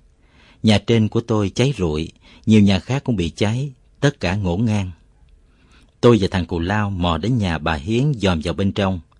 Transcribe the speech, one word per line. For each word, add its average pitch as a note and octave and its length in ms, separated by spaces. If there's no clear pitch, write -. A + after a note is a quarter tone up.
Nhà G#2+ 140
trên A2 300
của A2+ 140
tôi G#2+ 280
cháy B2+ 280
rụi, D#2+ 340
nhiều G#2+ 160
nhà G2 180
khác C3+ 240
cũng A#2+ 120
bị F2 140
cháy, A#2+ 420
tất C#3+ 200
cả F2 160
ngổn G2 300
ngang. G#2 260
Tôi A#2+ 200
và F#2+ 100
thằng F2+ 140
Cù F2 140
Lao G2+ 300
mò F2 280
đến A2 200
nhà F2+ 200
bà D#2+ 160
Hiến A2+ 400
dòm F#2 300
vào E2+ 100
bên G2 180
trong. F#2+ 280